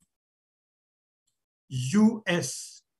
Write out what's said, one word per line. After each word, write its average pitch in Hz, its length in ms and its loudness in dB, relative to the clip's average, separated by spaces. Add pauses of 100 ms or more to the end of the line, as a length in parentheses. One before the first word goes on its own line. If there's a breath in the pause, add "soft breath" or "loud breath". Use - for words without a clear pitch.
(1700)
यू 202 580 2
एस। 175 240 -2 (480)